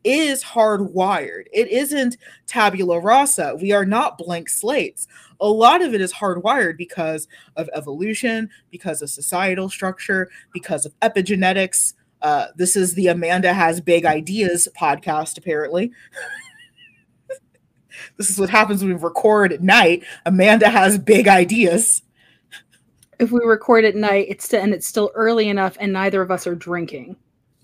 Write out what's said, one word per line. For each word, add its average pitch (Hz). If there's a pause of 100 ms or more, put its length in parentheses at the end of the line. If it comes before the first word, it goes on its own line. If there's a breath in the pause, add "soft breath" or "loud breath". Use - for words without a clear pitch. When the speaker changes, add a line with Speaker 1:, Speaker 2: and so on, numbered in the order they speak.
Speaker 1:
is 277
hardwired. 190
It 226
isn't 262 (320 soft breath)
tabula 185
rasa. 202
We 196
are 202
not 233
blank 170
slates. - (360 soft breath)
A 208
lot 240
of 285
it 202
is 185
hardwired 185
because 160 (300 soft breath)
of 160
evolution, 208 (200 soft breath)
because 170
of 147
societal 185
structure, 185 (240 loud breath)
because 175
of -
epigenetics. 190 (280)
Uh, 147
this 180
is 180
the 180
Amanda 175
Has 175
Big 170
Ideas 175
podcast, 156
apparently. 170
<laughs> - (2250 loud breath)
This 202
is 196
what 190
happens 202
when 190
we 170
record 190
at 156
night. 185 (220 loud breath)
Amanda 208
has 202
big 202
ideas. 185 (1160 soft breath)
Speaker 2:
If 240
we 240
record 226
at 202
night, 202
it's -
st-, 208
and 202
it's 170
still 208
early 220
enough, 190
and 202
neither 190
of 180
us 180
are 175
drinking. 165 (480)